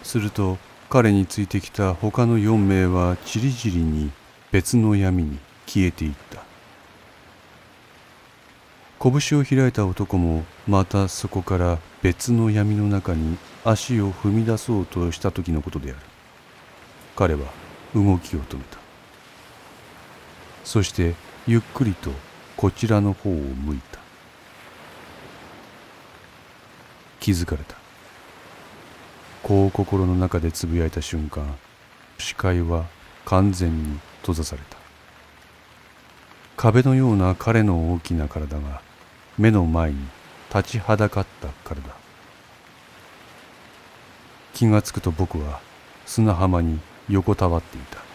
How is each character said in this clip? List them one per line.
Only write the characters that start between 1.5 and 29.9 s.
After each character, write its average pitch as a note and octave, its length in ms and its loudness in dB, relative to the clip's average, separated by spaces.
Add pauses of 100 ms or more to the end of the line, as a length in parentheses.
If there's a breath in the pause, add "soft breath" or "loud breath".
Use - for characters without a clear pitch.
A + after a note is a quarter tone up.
き - 120 -12
た F#2+ 240 0
他 A2+ 320 0
の A#2 100 2
四 G#2+ 300 4
名 F#2+ 180 4
は F2+ 400 2
ち - 160 -4
り C3+ 100 0
ぢ A#2 200 -4
り F2 60 0
に D#2 340 -2 (400)
別 G2 260 2
の G#2+ 180 4
闇 F#2 280 2
に D2 160 -6 (260)
消 F#2+ 220 0
え E2+ 40 0
て - 140 -8
い D2+ 60 -4
っ - 20 -8 (160)
た。 - 140 -18 (2500)
拳 C#3+ 380 2
を C#3 40 2
開 C3 260 4
い - 20 -4
た G#2 160 0
男 F#2 300 -2
も E2 280 0 (220)
ま G2 180 2
た G2 220 0
そ - 200 -8
こ F#2+ 140 -6
か F#2 160 -2
ら F2 220 0 (240)
別 F#2 280 0
の A2+ 200 4
闇 G#2 240 2
の G#2 120 2
中 G2 280 0
に D#2+ 220 -2 (260)
足 A2+ 360 0
を G2 120 0
踏 F#2+ 180 -2
み A2 160 2
出 A2+ 120 0
そ G#2 240 -2
う F2 40 -2
と F2 260 -4
し - 60 -8
た G2 140 -4
時 E2+ 200 -6
の D#2 120 0
こ - 80 -10
と D#2+ 80 -6
で C2 100 -10
あ C2 40 -12
る。 C#2 60 -16 (1160)
彼 F2 180 2
は D2 60 -2 (560)
動 G2+ 240 4
き - 160 -10
を D2+ 60 -4
止 C2+ 160 -10
め C2+ 80 -12
た。 - 120 -20 (1900)
そ G#2 200 2
し - 80 -4
て E2 240 0 (320)
ゆ A#2 100 4
っ A2 40 4
く - 220 -4
り G#2+ 120 0
と - 160 -8 (440)
こ G2 140 2
ち - 180 -4
ら G#2+ 140 4
の G2+ 120 2
方 G2 180 -4
を - 20 0
向 C#2 420 -4
い C2+ 40 -6 (120)
た。 - 80 -18 (3250)
気 - 120 0
づ F2 140 0
か E2 100 -4
れ C#2+ 80 -8
た。 - 120 -18 (1700)
こ G2 240 4
う F#2+ 40 0
心 F#2+ 360 0